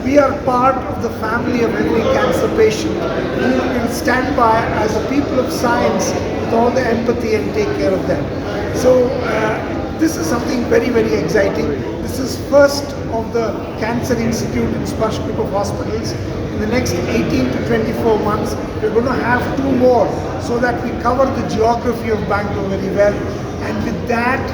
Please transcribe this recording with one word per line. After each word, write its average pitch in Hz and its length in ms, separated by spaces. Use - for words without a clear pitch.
We 277 160
are 269 240
part 254 320
of 240 260
the 226 80
family 240 440
of 226 100
every 220 280
cancer - 420
patient. 220 380
We - 640
will 254 300
stand 262 480
by 226 280
as 214 120
a 214 140
people 262 300
of 240 120
science 233 600
with - 420
all 233 160
the 247 160
empathy 226 500
and 202 180
take 208 240
care - 160
of - 140
them. 175 140
So, 254 320
uh, - 920
this 311 200
is - 100
something 254 380
very, 233 240
very 220 260
exciting. 196 520
This - 160
is 262 180
first 277 360
of 226 220
the 226 180
Cancer 233 360
Institute 226 600
in - 80
Sparsh - 420
Group - 140
of 220 120
Hospitals. 202 600
In - 480
the 214 80
next 240 260
eighteen 247 520
to - 220
twenty-four 226 520
months, 208 340
we're 214 120
gonna 233 220
have 240 260
two 269 200
more 247 300
so 233 180
that 240 240
we - 80
cover 254 240
the 190 80
geography 226 600
of 214 100
Bangalore 202 400
very 190 260
well. 202 180
And 208 180
with - 240
that 240 320